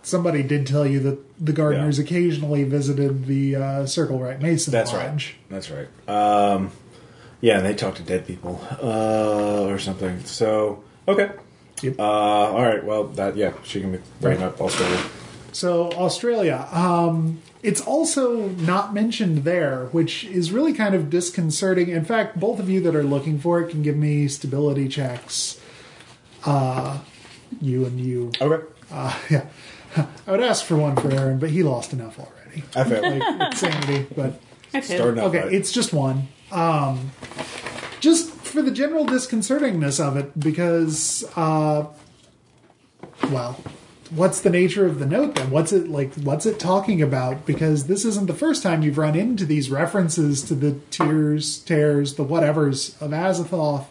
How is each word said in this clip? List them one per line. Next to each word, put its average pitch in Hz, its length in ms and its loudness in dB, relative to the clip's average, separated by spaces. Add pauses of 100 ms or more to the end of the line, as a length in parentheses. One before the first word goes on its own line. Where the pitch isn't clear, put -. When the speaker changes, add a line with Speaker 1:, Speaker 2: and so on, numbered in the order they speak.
Speaker 1:
somebody 170 400 0
did 139 240 0
tell 143 180 2
you 139 160 2
that 135 200 0 (260)
the 156 60 2
Gardners 147 460 2
Speaker 2:
Yeah. 147 80 0
Speaker 1:
occasionally 147 580 2
visited 139 640 0
the, 139 280 2
uh, 139 320 -2
Circle 135 320 0
Right 127 240 -6
Mason 156 300 2
Speaker 2:
That's 113 200 0
right. 87 180 -2
Speaker 1:
Lodge. - 260 -6 (120)
Speaker 2:
That's 95 220 -10
right. 71 160 -10 (220)
Um, 104 640 4 (680)
yeah, 110 180 6
and 92 80 2
they 104 80 0
talk 98 220 -2
to 87 60 -14
dead 90 240 -2
people, 90 340 -10 (220)
uh, 107 840 2
or 98 100 -2
something. 92 460 -4
So, 107 580 0 (240)
okay. 202 240 4 (520)
Speaker 1:
Yep. 131 180 -4
Speaker 2:
Uh, - 20 0
all 104 600 2
right, 110 220 2
well, 107 200 -2
that, 98 320 -4
yeah, 98 160 0 (100)
she - 180 -8
can 95 120 -4
be 90 60 -6 (220)
bringing - 220 0
Speaker 1:
Right. 92 60 -2
Speaker 2:
up - 120 -8
Australia. 90 400 0 (520)
Speaker 1:
So, 175 400 0
Australia. 180 800 0
Um, 170 680 2 (220)
it's - 180 0
also 247 680 0
not 185 460 0
mentioned 202 500 0
there, 143 480 0
which 165 320 0
is 185 280 -2
really 285 220 2
kind 208 200 2
of 156 160 0
disconcerting. 175 760 0
In 165 160 -2
fact, 220 340 -2
both 202 220 -2
of 185 100 -4
you 190 120 2
that 170 120 2
are 151 80 4
looking 143 360 0
for 170 220 2
it 165 100 -4
can 156 120 -4
give 147 140 0
me 147 320 2
stability 139 600 -2
checks. - 680 -6 (880)
Uh, 135 540 0 (640)
you 127 240 0
and 123 140 -6
you. 123 300 -4 (100)
Speaker 2:
Okay. 160 240 2 (260)
Speaker 1:
Uh, 135 340 -6
<laughs> - 60 -8
yeah. 147 160 2 (800)
I 202 40 -8
would 202 120 2
ask - 220 0
for 165 120 0
one 147 200 2
for 139 140 0
Aaron, 135 280 0
but 160 120 -2
he 175 120 2
lost 127 320 0
enough 113 240 -10
already. - 440 -16 (140)
Speaker 2:
I 131 80 4
failed. 120 540 0
Speaker 1:
Like, 269 180 0
sanity, 143 580 0
but 131 260 -4 (320)
Speaker 3:
I 269 100 0
failed. - 20 -10
Speaker 2:
Starting 226 360 2
out 202 80 2
Speaker 1:
Okay, 170 160 2
Speaker 2:
right. 190 80 0
Speaker 1:
it's 190 200 0
just - 200 0
one. 135 360 0 (240)
Um, 143 580 0 (880)
just - 300 4
for - 320 -4
the 262 80 2
general 294 340 0
disconcertingness 226 960 0
of 139 160 0
it, 143 240 -4
because, 160 840 0 (120)
uh, 151 500 2 (1400)
well, 123 300 -4 (500)
what's 170 300 2
the 196 100 4
nature 180 360 4
of 147 120 0
the 139 80 -2
note 262 280 0
then? 131 160 -2
What's 156 220 2
it, 180 160 2
like, 143 260 -4
what's 147 320 -2
it 214 120 0
talking 196 440 2
about? 131 440 0
Because 151 400 2
this 196 180 0
isn't 202 220 0
the 170 80 -2
first 311 280 0
time 165 200 2
you've 147 160 2
run 151 180 2
into 208 280 0
these 147 260 0
references 156 720 2
to 160 100 -2
the 139 180 0 (180)
tears, 151 720 0
tears, 147 540 2
the 151 100 -2
whatevers 151 760 0
of 147 120 -6
Azathoth. 160 800 0